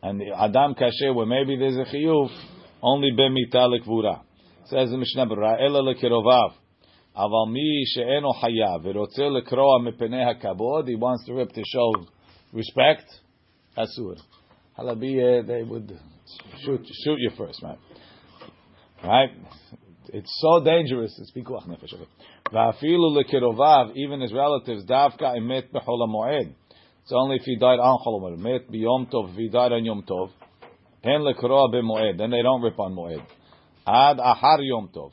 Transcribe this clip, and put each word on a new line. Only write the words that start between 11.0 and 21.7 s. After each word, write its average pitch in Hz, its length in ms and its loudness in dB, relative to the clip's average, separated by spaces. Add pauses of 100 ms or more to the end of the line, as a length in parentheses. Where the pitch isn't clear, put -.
to 123 80 -10
rip 127 180 -4
to 113 100 -10
show 117 300 0 (640)
respect, 131 500 2 (720)
asur. 110 400 -8 (640)
Halabi, 127 420 -4
uh, 123 260 4
they 117 160 -4
would 110 300 -12 (720)
shoot, 135 160 -4 (240)
shoot 147 140 0
you 120 180 -2
first, - 260 -14
right? 73 160 -14 (1300)
Right? 123 260 4 (800)
It's - 320 -14
so 127 240 4
dangerous, 131 560 0
it's - 160 -20
pikuach 107 320 -12
nefesh. - 240 -16